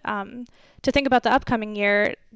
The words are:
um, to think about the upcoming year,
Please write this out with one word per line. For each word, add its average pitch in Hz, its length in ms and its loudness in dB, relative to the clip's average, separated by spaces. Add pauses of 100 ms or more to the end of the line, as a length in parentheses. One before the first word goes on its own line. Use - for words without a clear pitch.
um, 214 420 -8 (360)
to - 80 0
think 277 160 2
about 254 160 4
the 233 100 2
upcoming 220 440 0
year, 202 400 2 (200)